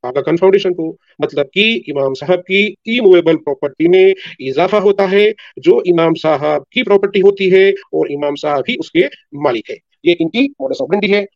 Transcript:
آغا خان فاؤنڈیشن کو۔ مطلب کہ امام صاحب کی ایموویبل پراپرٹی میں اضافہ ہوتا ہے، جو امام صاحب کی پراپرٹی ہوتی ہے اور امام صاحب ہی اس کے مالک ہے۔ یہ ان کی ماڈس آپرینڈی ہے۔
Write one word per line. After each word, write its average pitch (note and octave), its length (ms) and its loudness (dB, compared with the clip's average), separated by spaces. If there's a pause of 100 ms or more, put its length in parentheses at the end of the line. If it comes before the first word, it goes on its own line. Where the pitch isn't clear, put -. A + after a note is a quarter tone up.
آغا B2+ 180 -6
خان D#3 160 -2
فاؤنڈیشن F#3+ 360 2
کو۔ D#3+ 240 -8 (220)
مطلب C#3+ 320 -4
کہ G#3+ 360 0
امام C#3 260 -4
صاحب F3 320 -4
کی G3+ 280 0 (120)
ایموویبل F3+ 520 4
پراپرٹی D3 500 -4
میں F#3 260 4 (260)
اضافہ C#3+ 360 -2
ہوتا G3 360 2
ہے، G#3 200 2 (260)
جو F3 200 2
امام E3+ 360 0
صاحب D3+ 560 -2
کی B3+ 140 -4
پراپرٹی G3 380 0
ہوتی G3 320 2
ہے F#3+ 160 6
اور D#3 400 -4
امام C#3+ 260 -4
صاحب C#3+ 340 -4
ہی B3 100 -4
اس - 120 -10
کے D#3+ 80 0 (320)
مالک C3 380 -4
ہے۔ A2 60 -10 (280)
یہ E3+ 160 2
ان E3 100 -2
کی B3 180 -2 (120)
ماڈس C3+ 220 -6
آپرینڈی G3 320 -2
ہے۔ G3+ 120 -2 (100)